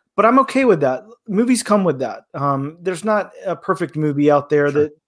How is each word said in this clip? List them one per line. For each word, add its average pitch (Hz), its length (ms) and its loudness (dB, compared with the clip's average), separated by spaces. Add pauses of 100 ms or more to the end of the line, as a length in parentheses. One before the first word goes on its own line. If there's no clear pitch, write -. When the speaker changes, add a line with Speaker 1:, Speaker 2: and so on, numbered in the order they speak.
(140)
Speaker 1:
but 202 100 0
I'm 240 160 4
okay 262 240 0
with 190 160 4
that. 131 220 -2 (240)
Movies 226 380 0
come 208 180 2
with 151 160 0
that. 113 260 -8 (100)
Um, 139 460 -4
there's 180 240 -6
not 214 280 -2 (120)
a 175 120 -4
perfect 175 400 -4
movie 147 340 0
out 143 180 2
there 147 220 2
Speaker 2:
Sure. 143 140 0
Speaker 1:
that, 151 80 -8 (160)